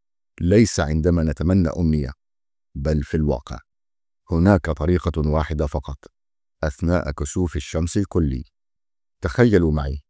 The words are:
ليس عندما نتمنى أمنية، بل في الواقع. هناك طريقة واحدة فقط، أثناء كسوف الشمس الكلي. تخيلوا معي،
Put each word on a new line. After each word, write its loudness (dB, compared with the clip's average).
ليس 4
عندما 0
نتمنى 2
أمنية، -2
بل -2
في -4
الواقع. -2
هناك 4
طريقة 0
واحدة -2
فقط، -8
أثناء -2
كسوف -4
الشمس -4
الكلي. -2
تخيلوا 4
معي، -4